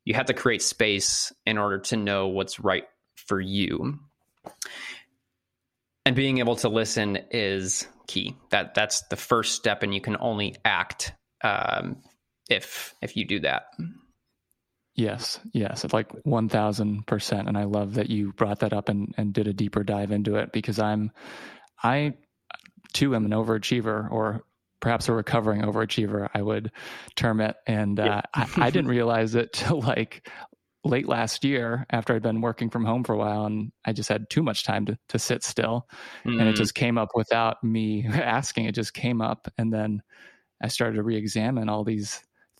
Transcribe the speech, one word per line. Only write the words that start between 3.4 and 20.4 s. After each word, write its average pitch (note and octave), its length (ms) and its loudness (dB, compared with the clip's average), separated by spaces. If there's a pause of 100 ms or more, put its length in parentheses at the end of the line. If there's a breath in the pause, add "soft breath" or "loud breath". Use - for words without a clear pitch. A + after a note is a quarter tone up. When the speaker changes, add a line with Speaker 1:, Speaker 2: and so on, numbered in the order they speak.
Speaker 1:
And B2+ 100 6
being C3+ 240 4
able A#2+ 180 2
to A#2+ 120 0
listen G#2+ 480 0 (140)
is G2 560 -2 (200)
key. F#2+ 280 -6 (160)
That, G2+ 240 0
that's - 340 0
the G#2 60 -4
first - 400 0
step, G#2 280 0
and G2+ 100 -2
you G2 80 -4
can G#2 180 -4
only G#2 440 -2
act, - 500 0 (300)
um, - 540 0 (520)
if, - 520 -4
if - 160 -6
you G#2 80 -2
do G2 160 -2
that. C2+ 240 -2 (1300)
Speaker 2:
Yes, A2 460 -2 (120)
yes, - 320 -2
it's - 100 -2
like A2 160 0 (140)
one A#2 240 2
thousand G#2 580 0
percent. G2+ 440 -2
And G#2 80 0
I G#2 80 0
love G2+ 300 -2
that G#2 140 0
you G#2 240 0
brought G#2 260 0
that G#2 120 0
up G#2 160 -2
and, G2+ 300 -2
and G#2 160 0
did G#2+ 140 2
a G#2 60 0
deeper G#2 300 0
dive G2+ 280 0
into G#2 240 0
it, - 180 -2